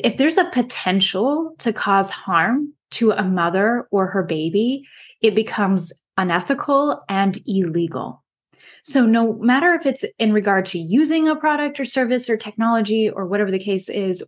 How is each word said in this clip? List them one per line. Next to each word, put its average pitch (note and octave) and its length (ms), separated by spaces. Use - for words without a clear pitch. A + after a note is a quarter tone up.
if A3+ 140
there's D#4 200
a F4+ 120
potential B3 1080
to A#3 140
cause G3 380
harm A3 640
to A3 180
a G#3 140
mother F#3+ 680
or G3 160
her F#3+ 160
baby, F3+ 640
it G#3+ 140
becomes G3 580
unethical C4+ 920
and G3 380
illegal. E3+ 800
So B3+ 240
no A3+ 280
matter C4 400
if E4 120
it's - 180
in A3 140
regard G3 340
to F3 120
using D4 500
a D#4 80
product D4 420
or C#4 60
service B3 440
or G#3+ 80
technology A3 720
or G3 160
whatever G3 280
the F#3+ 80
case F#3+ 280
is, F#3+ 400